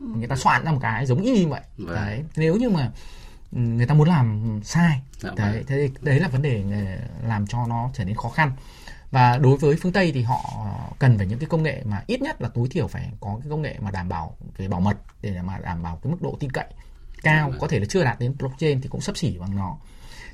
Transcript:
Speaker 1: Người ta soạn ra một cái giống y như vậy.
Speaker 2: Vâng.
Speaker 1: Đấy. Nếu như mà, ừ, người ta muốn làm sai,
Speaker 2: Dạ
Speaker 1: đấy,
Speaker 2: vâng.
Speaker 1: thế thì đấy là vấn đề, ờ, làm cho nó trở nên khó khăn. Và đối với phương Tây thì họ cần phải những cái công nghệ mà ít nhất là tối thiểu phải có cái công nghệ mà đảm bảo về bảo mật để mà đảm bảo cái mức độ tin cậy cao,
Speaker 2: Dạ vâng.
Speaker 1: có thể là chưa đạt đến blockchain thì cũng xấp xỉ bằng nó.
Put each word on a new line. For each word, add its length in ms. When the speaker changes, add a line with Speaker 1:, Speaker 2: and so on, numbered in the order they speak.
Speaker 1:
Người 100
ta 80
soạn 300
ra 60
một 100
cái 240
giống 160
y 180
như 80
vậy. 140
Speaker 2:
Vâng. 180
Speaker 1:
Đấy. 280
Nếu 200
như 140
mà, 220
ừ, 80
người 280
ta 60
muốn 140
làm 560
sai, 380
Speaker 2:
Dạ 160
Speaker 1:
đấy, 180
Speaker 2:
vâng. 140
Speaker 1:
thế 200
thì 140
đấy 180
là 80
vấn 140
đề, 300
ờ, 560
làm 200
cho 200
nó 260
trở 120
nên 100
khó 140
khăn. 220
Và 260
đối 200
với 180
phương 160
Tây 200
thì 100
họ 200
cần 180
phải 100
những 120
cái 100
công 140
nghệ 220
mà 220
ít 140
nhất 200
là 120
tối 180
thiểu 160
phải 320
có 220
cái 80
công 120
nghệ 200
mà 100
đảm 180
bảo 280
về 100
bảo 120
mật 180
để 200
mà 220
đảm 200
bảo 200
cái 80
mức 100
độ 180
tin 120
cậy 140
cao, 220
Speaker 2:
Dạ 20
vâng. 120
Speaker 1:
có 80
thể 120
là 100
chưa 140
đạt 160
đến 180
blockchain 440
thì 80
cũng 120
xấp 160
xỉ 200
bằng 180
nó. 220